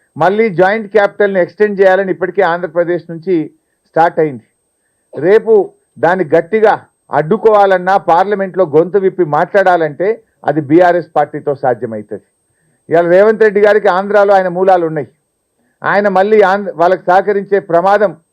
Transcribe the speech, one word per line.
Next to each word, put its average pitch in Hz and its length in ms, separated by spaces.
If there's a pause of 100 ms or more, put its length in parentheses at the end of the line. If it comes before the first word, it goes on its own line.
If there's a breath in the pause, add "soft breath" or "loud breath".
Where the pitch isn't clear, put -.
(180)
మళ్ళీ 202 320
జాయింట్ 196 420
క్యాపిటల్ని 202 500
ఎక్స్టెండ్ 202 400
చేయాలని 190 300
ఇప్పటికే 175 300
ఆంధ్రప్రదేశ్ 175 680
నుంచి 165 420 (360)
స్టార్ట్ 170 320
అయింది. 143 240 (760)
రేపు 202 500 (280)
దాన్ని 175 260
గట్టిగా 170 540 (320)
అడ్డుకోవాలన్నా, 196 840
పార్లమెంట్లో 190 680
గొంతు 160 320
విప్పి 185 280
మాట్లాడాలంటే 175 1000 (220)
అది 147 160
బీఆర్ఎస్ 170 540
పార్టీతో 147 400
సాధ్యమవుతుంది. 113 680 (680)
ఇవాళ 170 180
రేవంత్ 208 360
రెడ్డి 208 180
గారికి 208 260
ఆంధ్రాలో 202 460
ఆయన 190 140
మూలాలు 180 380
ఉన్నాయి. 156 220 (760)
ఆయన 196 240
మళ్ళీ 202 340
ఆంధ్ర, 190 340
వాళ్ళకి 175 320
సహకరించే 196 520
ప్రమాదం 190 560 (180)